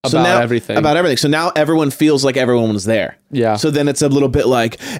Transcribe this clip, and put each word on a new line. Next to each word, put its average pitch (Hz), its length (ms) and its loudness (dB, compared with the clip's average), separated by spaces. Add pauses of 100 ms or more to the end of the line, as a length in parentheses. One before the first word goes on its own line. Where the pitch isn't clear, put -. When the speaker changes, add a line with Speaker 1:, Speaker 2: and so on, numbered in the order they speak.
Speaker 1:
So 123 140 -2
Speaker 2:
About - 80 2
Speaker 1:
now 120 120 2
Speaker 2:
everything. 117 380 -2
Speaker 1:
About 151 180 2
everything. 170 200 0
So 147 120 -2
now 160 280 0
everyone 151 340 2
feels 143 340 2
like 135 120 0
everyone 120 360 2
was 101 120 -4
there. 107 340 -2 (140)
Speaker 2:
Yeah. 113 240 0
Speaker 1:
So 156 140 -2
then 143 180 0
it's 143 120 -4
a 147 80 2
little 139 200 2
bit 131 180 0
like, 117 320 0 (220)